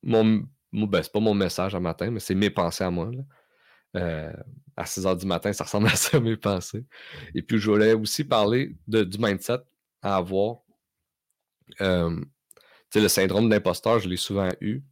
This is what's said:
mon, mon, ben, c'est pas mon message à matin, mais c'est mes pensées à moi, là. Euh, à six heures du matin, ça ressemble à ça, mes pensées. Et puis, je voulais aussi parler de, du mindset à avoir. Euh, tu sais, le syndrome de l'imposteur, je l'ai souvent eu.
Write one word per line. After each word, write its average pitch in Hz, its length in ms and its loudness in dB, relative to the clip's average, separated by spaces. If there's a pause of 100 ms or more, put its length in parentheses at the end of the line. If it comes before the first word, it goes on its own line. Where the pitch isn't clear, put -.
mon, 110 420 4 (280)
mon, 107 120 0
ben, 95 160 2
c'est - 120 -10
pas 107 80 2
mon 110 120 4
message 98 420 0
à 90 40 -4
matin, 90 320 -4
mais 113 80 -6
c'est 92 160 -2
mes 101 140 4
pensées 87 340 -2
à 90 80 0
moi, 87 200 -4
là. 127 120 -10 (720)
Euh, 82 380 -6 (420)
à - 100 -8
six 95 200 -6
heures 92 100 2
du 90 100 -8
matin, 95 280 -2
ça - 100 -6
ressemble 104 240 0
à - 80 2
ça, - 240 2
mes 113 160 0
pensées. 101 500 -4 (480)
Et - 80 -4
puis, - 160 -2
je 104 140 2
voulais 107 220 6
aussi 110 320 -2
parler 117 500 0 (120)
de, 107 160 2
du 92 140 -6
mindset 110 420 -2 (420)
à 98 160 0
avoir. 95 420 -2 (1200)
Euh, 87 380 0
tu - 440 -18 (280)
sais, 107 100 4
le 107 60 6
syndrome 98 400 4
de 110 80 6
l'imposteur, 104 440 2
je 92 100 -4
l'ai 90 80 -2
souvent 98 320 -2 (100)
eu. 117 220 -4 (100)